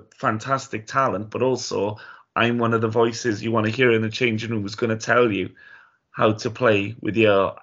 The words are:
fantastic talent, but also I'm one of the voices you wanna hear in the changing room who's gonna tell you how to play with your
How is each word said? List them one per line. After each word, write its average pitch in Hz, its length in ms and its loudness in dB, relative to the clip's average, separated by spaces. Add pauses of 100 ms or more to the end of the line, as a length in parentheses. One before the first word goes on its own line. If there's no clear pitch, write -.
(160)
fantastic 123 720 -4
talent, 110 460 -2
but 110 100 -4
also 110 560 -2 (380)
I'm 120 240 2
one 117 160 2
of 113 60 2
the 117 60 2
voices 113 560 0
you 113 80 -2
wanna 110 180 0
hear 123 220 2
in 113 120 2
the 110 60 -2
changing 113 420 -2
room 110 100 -4
who's 98 140 -8
gonna 113 200 -2
tell 117 360 2
you 92 240 -4 (560)
how 113 220 2
to 113 180 -6
play 110 500 0
with 101 160 -4
your 101 460 4